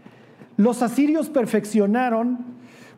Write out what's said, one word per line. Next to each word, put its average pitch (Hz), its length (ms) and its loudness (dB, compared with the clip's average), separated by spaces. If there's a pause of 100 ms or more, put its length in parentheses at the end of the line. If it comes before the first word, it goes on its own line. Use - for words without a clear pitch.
(560)
Los 226 260 2
asirios 294 480 0
perfeccionaron 226 1080 0 (580)